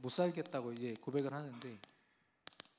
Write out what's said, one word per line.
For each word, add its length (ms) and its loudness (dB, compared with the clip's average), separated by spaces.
못 80 -2
살겠다고 640 2
이제 300 -2
고백을 320 2
하는데, 440 -6